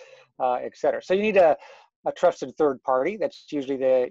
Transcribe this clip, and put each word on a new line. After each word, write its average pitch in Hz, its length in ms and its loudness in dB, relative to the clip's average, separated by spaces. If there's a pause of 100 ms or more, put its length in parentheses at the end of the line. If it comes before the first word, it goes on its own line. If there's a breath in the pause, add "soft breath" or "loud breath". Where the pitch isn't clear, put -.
(400 loud breath)
uh, 127 140 0
et 123 220 -8
cetera. 135 240 -2
So - 140 -2
you 202 80 0
need 214 140 0
a, 165 200 6 (500 loud breath)
a 156 60 -6
trusted 160 440 -2
third 143 260 0
party. 139 340 -2
That's 156 360 -8
usually 139 240 -4
the, 131 340 0